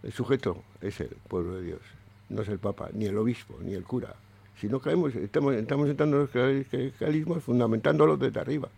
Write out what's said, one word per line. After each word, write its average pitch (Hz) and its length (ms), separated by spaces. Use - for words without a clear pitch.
El 107 100
sujeto 120 520
es 98 180
el 78 100
pueblo 90 280
de 92 60
Dios, 85 200
no 107 120
es 104 60
el 104 100
Papa, 98 360
ni 107 120
el 98 120
obispo, 117 440
ni 92 140
el 90 80
cura. 104 320
Si - 80
no 131 120
caemos, 151 340
estamos, 135 400
estamos 139 340
entrando 147 300
en 143 60
los 135 80
clericalismos 135 1120
fundamentándolo 139 760
desde 131 220
arriba. 139 380